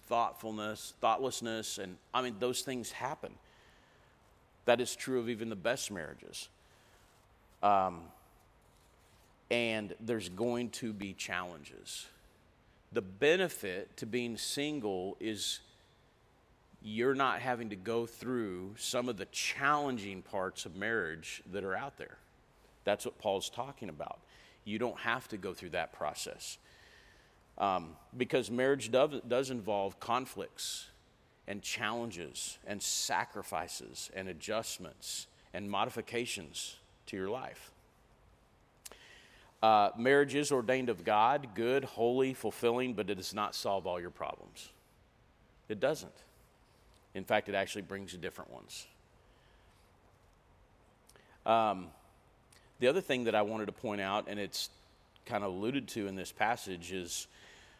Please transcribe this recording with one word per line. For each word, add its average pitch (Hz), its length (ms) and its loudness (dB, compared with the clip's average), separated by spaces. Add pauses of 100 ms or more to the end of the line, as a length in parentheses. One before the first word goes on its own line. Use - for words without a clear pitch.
thoughtfulness, 107 960 0
thoughtlessness, 113 800 2
and, 92 180 -8 (160)
I 123 80 4
mean, 123 180 -2
those 127 220 2
things 123 300 -4
happen. - 420 -6 (1300)
That 120 140 8
is 123 160 -2
true 131 240 -2
of 113 100 0
even 113 200 -4
the 110 60 -4
best 110 360 0
marriages. 76 580 -10 (1120)
Um, 95 380 4 (1500)
and 113 500 2
there's 110 300 -2
going 117 420 0
to 113 200 -4
be 98 220 -6
challenges. 87 920 -8 (840)
The 113 100 0
benefit 101 960 2
to - 80 -6
being 117 320 0
single 107 840 -2
is 107 420 -4 (1200)
you're 113 320 2
not 127 240 4
having 120 320 -2
to 104 40 -4
go 113 300 -2
through 107 720 -4
some 123 320 0
of 110 80 -4
the 95 80 -6
challenging 127 960 0
parts 92 440 -4
of 82 100 -12
marriage 92 680 -2 (100)
that 95 120 -2
are 95 120 0
out 135 220 -6
there. - 200 -12 (680)
That's 101 200 2
what - 140 -4
Paul's 98 320 0
talking 123 400 -8
about. 76 300 -8 (440)
You 104 160 -2
don't 120 200 -2
have 120 300 0
to 107 80 -6
go 92 160 -6
through 90 180 -10
that 82 220 0
process. - 640 -6 (1000)
Um, 87 380 0 (200)
because 123 360 0
marriage 127 400 2
does, 135 360 4
does 127 220 2
involve 101 500 -2
conflicts - 880 -4 (600)
and 101 140 -6
challenges 107 960 -4 (100)
and 101 140 -4
sacrifices - 1300 -4
and 95 140 -4
adjustments 92 1000 -6 (260)
and 101 180 -6
modifications 113 1040 -4 (320)
to 107 100 -6
your 92 120 -2
life. 127 420 -8 (1900)
Uh, 107 340 10
marriage 135 380 6
is 143 160 2
ordained 127 380 4
of 107 140 -2
God, 117 520 6
good, 123 280 4
holy, 127 520 2
fulfilling, 120 580 2
but 98 160 -2
it 104 60 0
does 92 180 -6
not 104 220 0
solve 98 320 0
all 90 120 0
your 87 120 -8
problems. - 580 -10 (1000)
It 107 120 -4
doesn't. 131 340 0 (1000)
In 95 80 -6
fact, 104 260 4
it 98 60 -2
actually 98 260 0
brings 95 320 -8
you 92 60 -12
different - 320 -10
ones. - 340 -14 (2500)
Um, 107 400 4 (920)
the 123 80 6
other 170 140 4
thing 127 220 0
that 117 100 4
I 107 80 8
wanted 107 240 0
to 104 60 -2
point 104 300 -4
out, 98 260 2
and 101 120 -4
it's - 300 -4 (560)
kind 107 180 -2
of 98 80 0
alluded 110 380 -2
to 107 160 -4
in 95 100 -4
this 92 160 -6
passage, 95 600 0
is 90 340 -4 (540)